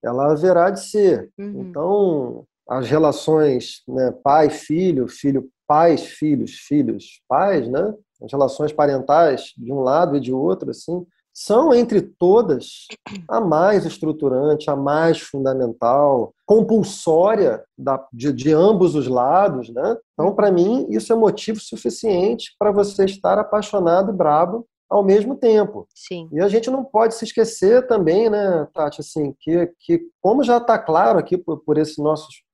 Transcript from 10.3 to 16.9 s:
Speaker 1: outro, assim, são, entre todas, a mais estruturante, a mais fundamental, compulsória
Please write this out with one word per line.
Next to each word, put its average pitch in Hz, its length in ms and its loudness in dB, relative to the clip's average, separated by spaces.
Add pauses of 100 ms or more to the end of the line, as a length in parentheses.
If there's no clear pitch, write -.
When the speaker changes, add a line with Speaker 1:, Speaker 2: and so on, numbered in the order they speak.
Speaker 1:
outro, 143 380 -4
assim, 175 340 -10 (280)
são, 262 380 2
entre 233 300 2
todas, 180 880 0 (420)
a 220 100 0
mais 185 460 2
estruturante, 151 880 -2
a 143 40 -2
mais 151 460 0
fundamental, 131 1120 0 (120)
compulsória 196 1160 2 (140)